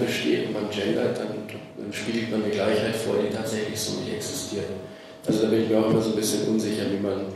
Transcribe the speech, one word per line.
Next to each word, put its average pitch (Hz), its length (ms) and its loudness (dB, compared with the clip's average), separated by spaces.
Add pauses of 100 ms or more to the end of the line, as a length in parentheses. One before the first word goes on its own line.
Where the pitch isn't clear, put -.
besteht - 420 2
und 107 60 -4
man 104 160 -2
gendert, 104 480 0
dann, 107 320 -6
dann - 440 -10
spiegelt 113 380 -2
man 107 120 2
eine 104 100 0
Gleichheit 110 440 2
vor, - 200 0
die 104 180 2
tatsächlich 107 460 -2
so - 200 -2
nicht - 140 -4
existiert. - 520 -4 (600)
Also 110 160 4
da 110 60 6
bin 110 140 4
ich 107 80 2
mir 110 80 6
auch 110 120 6
immer 113 120 6
so 110 80 2
ein 107 60 0
bisschen 107 320 2
unsicher, 107 420 2
wie 98 100 0
man 98 240 0 (120)